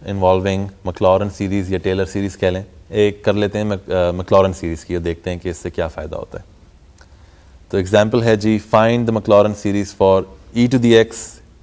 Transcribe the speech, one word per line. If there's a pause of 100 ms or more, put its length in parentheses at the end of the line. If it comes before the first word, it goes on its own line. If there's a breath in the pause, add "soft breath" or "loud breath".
involving (200)
Maclaurin (100)
series
या
टेलर
सीरीज
कह
लें। (260)
एक
कर
लेते
हैं
Mac-,
अ,
Maclaurin
सीरीज
की
और
देखते
हैं
कि
इससे
क्या
फ़ायदा
होता
है। (1300 soft breath)
तो
एग्जांपल
है
जी, (160)
find
the
Maclaurin (100)
series
for (340)
e
to
the (120)
x (380)